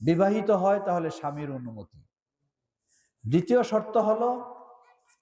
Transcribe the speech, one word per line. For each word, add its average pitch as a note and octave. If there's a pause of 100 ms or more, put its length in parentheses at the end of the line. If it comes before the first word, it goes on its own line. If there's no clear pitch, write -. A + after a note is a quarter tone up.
বিবাহিত G3
হয় G3
তাহলে E3+
স্বামীর D3
অনুমতি। A#2+ (1200)
দ্বিতীয় F3
শর্ত G#3+ (120)
হলো, A3+ (920)